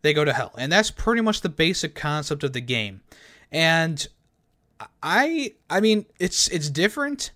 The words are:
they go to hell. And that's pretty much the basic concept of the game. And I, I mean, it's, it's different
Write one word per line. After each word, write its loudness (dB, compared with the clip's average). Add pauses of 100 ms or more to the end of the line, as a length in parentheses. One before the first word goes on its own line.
they 2
go 2
to 2
hell. -4
And -2
that's 2
pretty 0
much 0
the -2
basic -2
concept -4
of -2
the -4
game. -4 (500)
And 2 (920)
I, 2 (160)
I 2
mean, 4 (120)
it's, 0
it's -2
different -2